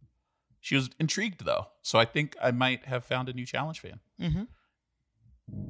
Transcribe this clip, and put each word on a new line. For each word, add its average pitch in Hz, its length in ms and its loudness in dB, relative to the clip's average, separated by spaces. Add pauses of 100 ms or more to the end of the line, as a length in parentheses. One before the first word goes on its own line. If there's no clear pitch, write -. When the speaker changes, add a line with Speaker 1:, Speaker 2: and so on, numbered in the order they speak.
(600)
Speaker 1:
She - 140 -2
was 131 240 2
intrigued, 180 460 0
though. 87 240 0 (140)
So - 180 4
I 113 40 10
think 151 380 -2
I 127 80 4
might 127 360 2
have 127 180 -4
found 127 240 -2
a 127 40 -8
new 123 140 -8
challenge 147 320 -4
fan. - 220 -16 (200)
Speaker 2:
Mm-hmm. 175 220 0 (1300)